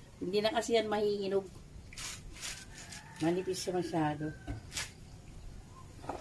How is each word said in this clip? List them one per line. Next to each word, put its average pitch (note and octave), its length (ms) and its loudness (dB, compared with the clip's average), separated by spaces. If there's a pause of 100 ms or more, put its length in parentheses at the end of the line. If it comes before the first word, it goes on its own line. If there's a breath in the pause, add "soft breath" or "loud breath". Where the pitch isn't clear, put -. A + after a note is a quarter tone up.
(180)
Hindi F3+ 240 2
na A3 140 4
kasi A#3 240 6
yan G#3+ 100 4
mahihinog. G3+ 560 4 (1800)
Manipis F3+ 400 4
siya F3+ 160 2
masyado. D3+ 540 2 (1900)